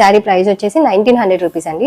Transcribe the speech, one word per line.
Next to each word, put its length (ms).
శారీ 260
ప్రైస్ 260
వచ్చేసి 260
నైన్టీన్ 340
హండ్రెడ్ 240
రూపీస్ 260
అండి, 140